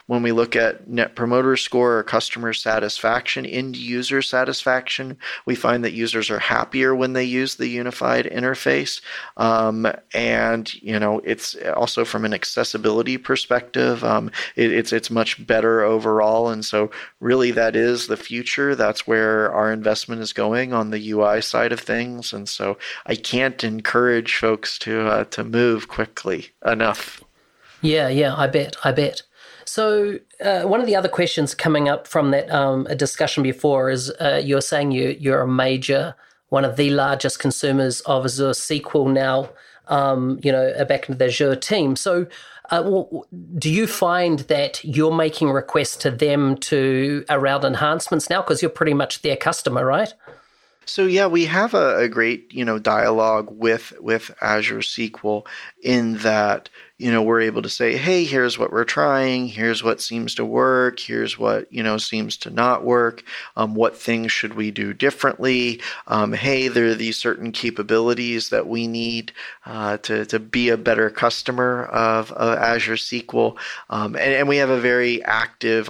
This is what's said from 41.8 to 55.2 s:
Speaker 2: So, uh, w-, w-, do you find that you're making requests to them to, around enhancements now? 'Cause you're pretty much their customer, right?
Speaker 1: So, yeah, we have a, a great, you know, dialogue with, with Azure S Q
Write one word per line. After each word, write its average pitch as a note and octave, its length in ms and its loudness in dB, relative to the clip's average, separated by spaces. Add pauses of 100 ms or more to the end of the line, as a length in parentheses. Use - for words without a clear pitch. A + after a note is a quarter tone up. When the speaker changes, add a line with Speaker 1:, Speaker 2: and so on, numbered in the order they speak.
Speaker 2:
So, F3+ 300 0 (440)
uh, E3+ 120 2
w-, F#3+ 200 2
w-, - 200 -10 (340)
do D3+ 120 0
you G3+ 160 2
find F3 540 2
that C#3+ 460 -2
you're D#3 280 2
making D#3+ 360 2
requests C3+ 480 0
to D3 140 0
them C#3+ 460 2
to, C3+ 720 0
around C#3 360 2
enhancements D3+ 640 0
now? F#3 140 2
'Cause D3+ 180 0
you're E3 80 2
pretty D#3+ 240 2
much C#3+ 300 -2
their C#3 120 0
customer, C3+ 500 0
right? D3+ 280 2 (720)
Speaker 1:
So, - 200 0
yeah, F#3 220 4
we E3+ 180 4
have F#3 280 2
a, C#3 240 4
a A#2 100 4
great, A2+ 460 0
you B2+ 100 -4
know, A2 160 0
dialogue A2 680 2
with, A2+ 500 0
with A2+ 420 -2
Azure G#2+ 380 0
S - 160 -6
Q A2+ 160 -4 (140)